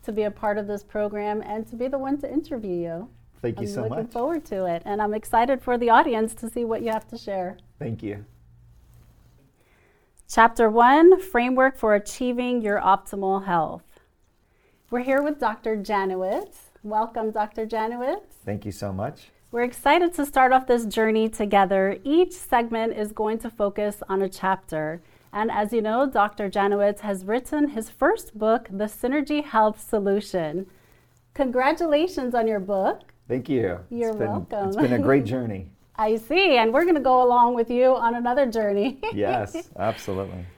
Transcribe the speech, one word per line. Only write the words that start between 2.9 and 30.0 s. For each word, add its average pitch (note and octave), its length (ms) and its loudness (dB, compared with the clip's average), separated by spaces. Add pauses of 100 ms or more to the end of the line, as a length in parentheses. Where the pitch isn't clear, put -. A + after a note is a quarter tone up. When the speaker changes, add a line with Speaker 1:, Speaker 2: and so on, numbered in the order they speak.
Speaker 2:
Thank A#2+ 160 -4
you A2 80 -6
Speaker 1:
I'm G2+ 60 -8
Speaker 2:
so B2 100 -6
Speaker 1:
looking A2 220 -4
Speaker 2:
much. - 60 -16
Speaker 1:
forward D4 340 -4
to F#3+ 200 -6
it, E3+ 200 -4
and D4 140 -4
I'm G#3 140 0
excited B3 480 0
for B3 160 -2
the A#3 140 2
audience A#3 440 4
to A3+ 140 -10
see A#3+ 160 -4
what A3 160 -4
you A3+ 100 -4
have A3 180 -6
to A3+ 80 -14
share. F#3+ 400 -6 (200)
Speaker 2:
Thank A#2 240 -8
you. G2+ 240 -8 (2000)
Speaker 1:
Chapter A3+ 400 4
one, C#4 540 8
Framework B3+ 560 2
for G#3+ 160 2
Achieving B3 720 -2
Your G#3 180 0
Optimal F#3+ 640 0
Health. E3+ 380 -2 (1040)
We're B3 140 -2
here C4+ 180 2
with D4 180 -2
Doctor A3 380 -2
Janowitz. G3 760 -2 (260)
Welcome, A3 480 -4
Doctor G#3+ 380 -4
Janowitz. A#3+ 560 -4 (200)
Speaker 2:
Thank G#2 220 -6
you G#2 60 -6
so G2+ 200 -8
much. F#2+ 360 -8 (220)
Speaker 1:
We're A#3+ 140 -2
excited E4 520 2
to C#4+ 100 0
start C4 260 4
off C4 160 4
this A#3+ 180 2
journey A3 440 2
together. G3 720 2
Each F4 300 2
segment A3+ 640 -2
is G#3+ 160 -6
going A3 260 -2
to A3+ 100 -10
focus G#3 600 -4
on F#3+ 120 0
a F#3+ 60 0
chapter. E3+ 720 -4 (300)
And G#3+ 180 -2
as G#3 220 -2
you A#3 100 0
know, A3 240 0
Doctor G#3 440 0
Janowitz G3+ 500 0
has G3 240 -6
written B3+ 460 -2
his A3 200 -8
first E4+ 480 0
book, A3 320 0
The G3 180 -4
Synergy C#4+ 580 -2
Health G#3+ 360 2
Solution. F#3+ 840 -2 (680)